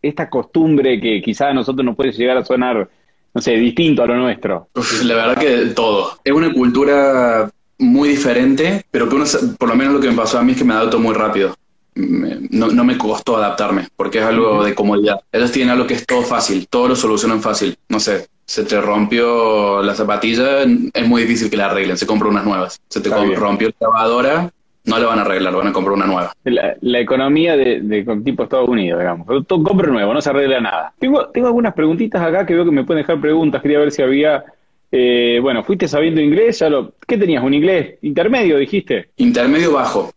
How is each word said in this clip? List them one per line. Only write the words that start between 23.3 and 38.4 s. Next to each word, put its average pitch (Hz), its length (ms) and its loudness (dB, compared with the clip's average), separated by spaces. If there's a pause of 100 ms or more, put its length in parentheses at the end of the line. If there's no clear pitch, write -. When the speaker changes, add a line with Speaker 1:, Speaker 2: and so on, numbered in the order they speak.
Speaker 2:
rompió 107 300 0 (100)
la 113 80 0
lavadora, 123 640 0 (320)
no 113 160 -2
la 120 60 2
van 113 140 0
a - 20 0
arreglar, 92 340 -2
van 95 120 0
a 98 60 -2
comprar 95 200 0
una 98 120 0
nueva. 92 280 -2 (100)
Speaker 1:
La, - 380 0
la 120 180 0
economía 139 580 2
de, 123 240 2
de 107 240 -2
con 110 200 -4
tipo 127 180 -2
Estados 127 260 0
Unidos, 92 300 0
digamos. 85 260 -4 (220)
Todo 170 160 0
compra 185 260 2
nuevo, 110 240 0
no 147 80 0
se 147 80 -4
arregla 135 300 2
nada. 95 400 -4
Tengo, 262 300 0
tengo 247 180 -2
algunas 233 260 0
preguntitas 170 480 0
acá 170 240 0
que 175 100 -2
veo 170 100 2
que 170 60 2
me 135 120 2
pueden 156 200 -2
dejar 165 180 -2
preguntas. 151 400 0
Quería 147 180 2
ver 147 120 2
si 147 120 -4
había, 139 400 2 (480)
eh, 120 500 2
bueno, 123 220 0
fuiste 175 240 -2
sabiendo 156 340 0
inglés, 185 380 2
ya 160 100 2
lo... 139 240 -2 (140)
¿qué 240 100 0
tenías? 160 260 2
¿Un 135 120 2
inglés 165 480 0
intermedio, 170 560 0